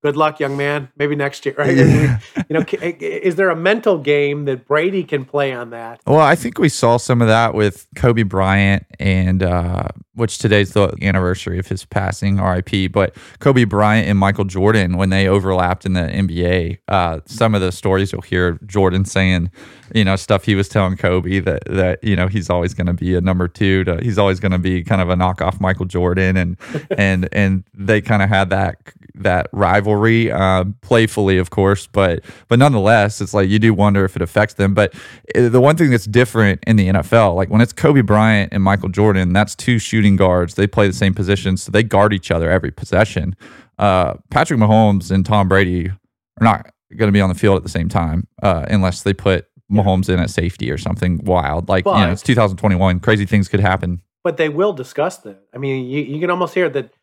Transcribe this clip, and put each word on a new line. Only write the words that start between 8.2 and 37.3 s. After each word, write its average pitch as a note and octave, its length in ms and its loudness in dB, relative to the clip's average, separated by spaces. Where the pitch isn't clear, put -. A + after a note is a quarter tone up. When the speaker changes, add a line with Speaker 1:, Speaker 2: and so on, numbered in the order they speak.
Speaker 2:
Bryant G2 640 2
and, F#2 440 0
uh, F2+ 460 -2
which A#2 220 -4
today's G#2 340 2
the G2+ 280 0
anniversary F2+ 580 -2
of F#2 100 -8
his F#2+ 160 -8
passing, G2 560 -4
R F#2 160 -2
I F2+ 60 -2
P, F#2+ 260 -2
but F#2 260 0
Kobe B2+ 260 4
Bryant G#2 440 2
and G2+ 100 2
Michael G2 260 0
Jordan, F#2+ 520 0
when F#2+ 140 0
they F#2+ 180 2
overlapped F#2 580 0
in F#2+ 60 -2
the F2+ 100 -2
N F#2 240 -2
B E2+ 180 -4
A, F2+ 340 -2
uh, F2 380 -2
some A2+ 280 0
of G2+ 60 0
the F#2 100 -2
stories F#2+ 420 -2
you'll F2+ 100 -10
hear F2+ 440 -2
Jordan F#2+ 380 0
saying, F#2 460 0
you A2 100 2
know, F#2+ 120 0
stuff G2 280 -2
he G#2 120 0
was G2 120 -2
telling F#2+ 280 0
Kobe F#2 440 -2
that, E2+ 260 -4
that, F#2 360 -2
you G2+ 140 0
know, F2+ 100 0
he's F#2+ 240 -4
always F2 240 -2
gonna F2 200 -2
be F2+ 200 -2
a F2+ 60 0
number F2+ 260 0
two F#2+ 380 0
to, E2+ 180 -2
he's A2 160 -2
always F#2+ 220 2
gonna F#2 180 -2
be F2+ 240 -2
kind F#2+ 180 0
of F2+ 80 0
a F2+ 60 0
knockoff F#2 460 -2
Michael F#2+ 260 -2
Jordan. F2+ 500 0
And, F2 200 -2
Speaker 1:
<laughs> - 220 -10
Speaker 2:
and, F#2+ 320 0
and F#2+ 320 0
they G2+ 280 0
kinda G2+ 260 0
had G2 240 2
that, F#2+ 280 -2
that F#2 380 -2
rivalry, G#2 800 2
uh, F#2+ 320 0
playfully, G#2+ 580 2
of F2+ 120 -2
course, G2 360 0
but, F#2 380 0
but A#2+ 100 2
nonetheless, A2 600 4
it's G2+ 120 -8
like, G2 160 2
you G#2+ 120 2
do A2+ 120 4
wonder G2 320 2
if - 120 -4
it E2+ 60 -4
affects G#2 320 0
them. G2 200 0
But, G2+ 180 2
uh, A#2+ 140 4
the B2 100 4
one D3 160 4
thing D#3+ 140 2
that's A#2 160 0
different A2 600 2
in A2 100 4
the F#2+ 120 4
N F#2+ 80 2
F - 160 0
L, G#2+ 220 4